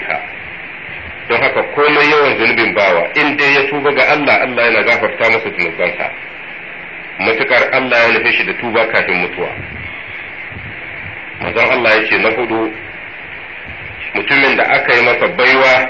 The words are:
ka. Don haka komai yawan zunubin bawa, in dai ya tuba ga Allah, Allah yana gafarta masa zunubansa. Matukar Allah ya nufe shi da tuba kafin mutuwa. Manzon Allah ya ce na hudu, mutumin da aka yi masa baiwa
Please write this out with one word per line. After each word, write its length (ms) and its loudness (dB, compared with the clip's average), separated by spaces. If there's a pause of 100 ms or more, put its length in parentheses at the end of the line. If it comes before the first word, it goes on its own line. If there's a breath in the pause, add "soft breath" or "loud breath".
ka. 100 -2 (1120)
Don 140 2
haka 200 0 (140)
komai 340 4
yawan 300 4
zunubin 340 2
bawa, 300 4 (100)
in 240 2
dai 160 4
ya 160 4
tuba 220 0
ga 160 2
Allah, 340 2
Allah 240 0
yana 180 4
gafarta 460 0
masa 220 0
zunubansa. 560 -4 (1120)
Matukar 520 2
Allah 280 2
ya 80 6
nufe 240 2
shi 140 2
da 80 -2
tuba 340 0
kafin 280 0
mutuwa. 360 -4 (1900)
Manzon 300 2
Allah 200 2
ya 160 4
ce 100 2
na 120 4
hudu, 440 0 (1400)
mutumin 440 2
da 60 4
aka 300 2
yi 100 4
masa 240 2
baiwa 640 4